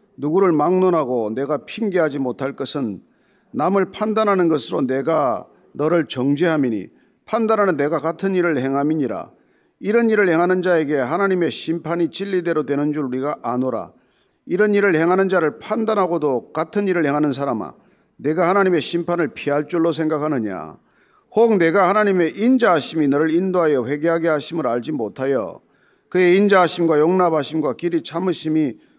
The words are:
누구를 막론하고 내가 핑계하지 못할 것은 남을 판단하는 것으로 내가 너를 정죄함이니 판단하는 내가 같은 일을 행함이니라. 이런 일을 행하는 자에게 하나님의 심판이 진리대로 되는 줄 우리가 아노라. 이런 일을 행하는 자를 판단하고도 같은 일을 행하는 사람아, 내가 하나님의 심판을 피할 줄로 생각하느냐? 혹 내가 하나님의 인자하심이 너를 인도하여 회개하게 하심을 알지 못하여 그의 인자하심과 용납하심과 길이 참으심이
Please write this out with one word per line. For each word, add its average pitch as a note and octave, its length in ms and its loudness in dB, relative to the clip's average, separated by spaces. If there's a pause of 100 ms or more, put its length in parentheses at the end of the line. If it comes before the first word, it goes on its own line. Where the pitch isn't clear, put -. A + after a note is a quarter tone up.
(160)
누구를 E3+ 360 2
막론하고 D3+ 840 2
내가 C3+ 300 -4
핑계하지 E3+ 540 -2
못할 C3+ 380 -4
것은 B2+ 460 -6 (500)
남을 F#3 380 0
판단하는 G3+ 580 0
것으로 D#3+ 340 -2
내가 C3+ 640 0 (260)
너를 D#3 340 0
정죄함이니 C#3 800 -2 (380)
판단하는 G#3+ 500 0
내가 D3 240 0
같은 E3 340 -4
일을 E3+ 240 2
행함이니라. C3+ 720 -2 (480)
이런 A3+ 280 2
일을 G#3 200 2
행하는 F3 340 2
자에게 D#3 340 2
하나님의 E3+ 540 0
심판이 E3 600 -4
진리대로 F3 540 -4
되는 D3 280 -2
줄 D3 120 -4
우리가 C3 380 -4
아노라. A#2+ 500 -4 (540)
이런 G3+ 280 0
일을 G3+ 200 2
행하는 F3+ 340 2
자를 E3+ 300 0
판단하고도 F3+ 960 -2
같은 E3+ 340 -4
일을 E3+ 200 0
행하는 D3 260 0
사람아, A#2+ 420 -6 (420)
내가 D#3+ 320 0
하나님의 F#3+ 320 2
심판을 E3+ 480 -2
피할 C#3+ 400 -4
줄로 E3+ 240 0
생각하느냐? C#3 840 -4 (540)
혹 A3+ 240 4
내가 E3+ 320 4
하나님의 G3 500 2
인자하심이 F#3+ 680 2
너를 D3+ 240 2
인도하여 E3 540 2
회개하게 E3 420 -2
하심을 D3+ 380 -2
알지 A#2+ 260 -2
못하여 B2+ 680 -4 (540)
그의 F3+ 220 4
인자하심과 F3 640 4
용납하심과 D#3+ 720 0
길이 E3 320 -4
참으심이 D#3 720 -2 (220)